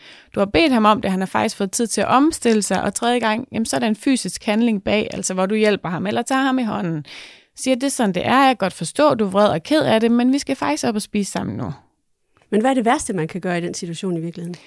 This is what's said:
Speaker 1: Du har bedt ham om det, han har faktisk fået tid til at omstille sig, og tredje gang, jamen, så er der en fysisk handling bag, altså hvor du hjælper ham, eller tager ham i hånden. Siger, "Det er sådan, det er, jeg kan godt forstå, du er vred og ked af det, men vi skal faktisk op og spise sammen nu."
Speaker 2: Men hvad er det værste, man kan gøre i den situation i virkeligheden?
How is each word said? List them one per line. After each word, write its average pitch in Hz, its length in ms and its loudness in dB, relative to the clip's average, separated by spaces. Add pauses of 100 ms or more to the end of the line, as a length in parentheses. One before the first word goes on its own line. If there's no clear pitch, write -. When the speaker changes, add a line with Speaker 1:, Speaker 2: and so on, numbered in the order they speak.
(340)
Speaker 1:
Du 208 60 -2
har 202 60 4
bedt 302 260 4
ham 220 120 4
om 208 160 4
det, - 100 -2
han 185 100 0
har 190 60 -2
faktisk 214 300 -2
fået 196 160 -2
tid 240 140 0
til - 140 -4
at - 60 2
omstille 240 560 2
sig, 190 200 -2
og 202 120 -4
tredje 240 240 0
gang, 226 340 -2
jamen, 226 140 -2
så 269 100 -4
er 262 40 0
der 240 60 0
en 214 100 0
fysisk - 480 -2
handling 214 400 0
bag, - 260 0
altså 190 240 -6
hvor 185 120 0
du 208 80 -2
hjælper 214 340 2
ham, 180 180 -4
eller 233 160 -2
tager 262 200 0
ham 262 160 0
i 254 60 -2
hånden. 185 420 -4 (500)
Siger, 262 180 0
"Det 247 100 -2
er 285 40 0
sådan, 208 260 0
det - 120 -2
er, 247 120 4
jeg 269 100 6
kan 247 80 2
godt 185 160 -2
forstå, 277 420 2
du 220 100 0
er 190 60 -2
vred 202 180 4
og 160 140 0
ked 302 200 2
af 220 180 4
det, 233 120 2
men 240 200 4
vi 285 60 2
skal 269 180 -4
faktisk 285 280 -4
op 233 100 0
og 214 80 -2
spise 202 300 -4
sammen - 240 -4
nu." - 160 -6 (800)
Speaker 2:
Men 214 100 2
hvad 262 100 2
er 262 40 2
det 247 100 0
værste, 254 280 0
man 160 160 -2
kan 180 120 -8
gøre 175 180 -2
i - 20 -2
den 175 140 -6
situation 170 420 -6
i 165 40 -4
virkeligheden? 175 340 -8 (120)